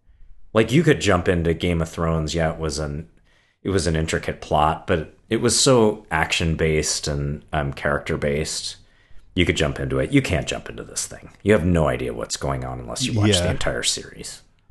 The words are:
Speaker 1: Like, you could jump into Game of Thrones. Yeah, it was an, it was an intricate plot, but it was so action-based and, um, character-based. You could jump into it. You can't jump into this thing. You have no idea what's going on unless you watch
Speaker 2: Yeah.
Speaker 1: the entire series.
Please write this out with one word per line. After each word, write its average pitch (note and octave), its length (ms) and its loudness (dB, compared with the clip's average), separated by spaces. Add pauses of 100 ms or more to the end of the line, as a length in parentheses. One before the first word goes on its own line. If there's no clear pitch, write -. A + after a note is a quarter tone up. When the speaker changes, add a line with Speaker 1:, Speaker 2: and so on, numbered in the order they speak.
(520)
Speaker 1:
Like, A2+ 200 2
you D#3 100 6
could D#3 180 4
jump F#2 280 2
into E2+ 260 2
Game F2 260 0
of D#2+ 80 -2
Thrones. D#2+ 460 -2
Yeah, D#2+ 180 0
it D#2 60 -8
was D#2 220 -4
an, D2+ 280 -6 (540)
it G2+ 80 -4
was F#2 160 0
an E2+ 80 2
intricate D#2+ 460 -2
plot, D#2 480 0
but D#2+ 280 -2 (140)
it A2 100 0
was A#2 180 2
so A2+ 520 4
action-based D#2+ 960 0
and, C#2+ 460 -4
um, C#2+ 200 -2
character-based. D2 1040 -2 (600)
You F2+ 100 4
could - 100 2
jump C#2+ 220 0
into C2+ 220 -2
it. C#2+ 100 -2
You C#3 100 4
can't E2 280 -2
jump A1+ 200 -6
into A1 140 -14
this - 240 -8
thing. - 240 -18 (140)
You G2+ 80 6
have F#2+ 120 4
no E2 220 4
idea B1+ 260 -2
what's A1+ 240 -6
going C#2 280 -4
on B1 160 -8
unless A#1+ 260 -6
you A#2 120 -2
watch G#2 120 4
Speaker 2:
Yeah. F2+ 120 4
Speaker 1:
the F2+ 80 0
entire B1 340 -2
series. - 580 -6 (280)